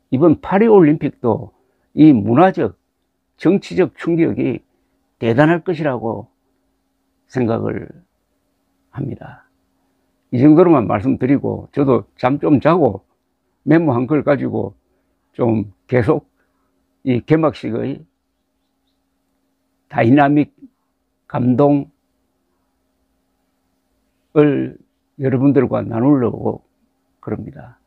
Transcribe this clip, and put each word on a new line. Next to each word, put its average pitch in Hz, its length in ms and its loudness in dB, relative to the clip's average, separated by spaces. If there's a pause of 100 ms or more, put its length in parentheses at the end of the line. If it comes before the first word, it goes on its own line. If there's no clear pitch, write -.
(120)
이번 143 280 2
파리 202 260 0
올림픽도 156 840 0 (400)
이 151 220 6
문화적, 120 640 0 (580)
정치적 175 640 -2
충격이 135 600 -2 (580)
대단할 147 420 2
것이라고 127 680 -6 (1000)
생각을 110 640 -4 (1000)
합니다. - 540 -12 (840)
이 127 100 -4
정도로만 151 460 4
말씀드리고, 110 840 -4
저도 131 320 0 (120)
잠 135 220 0
좀 151 220 2
자고 143 440 0 (600)
메모한 139 420 0
걸 143 160 -2
가지고 110 520 -4 (600)
좀 110 380 -2 (140)
계속 127 440 -2 (720)
이 123 180 -2
개막식의 123 840 -4 (1800)
다이나믹 143 680 2 (720)
감동을 139 640 0 (3250)
여러분들과 131 640 0
나누려고 113 840 -2 (560)
그럽니다. 120 680 -14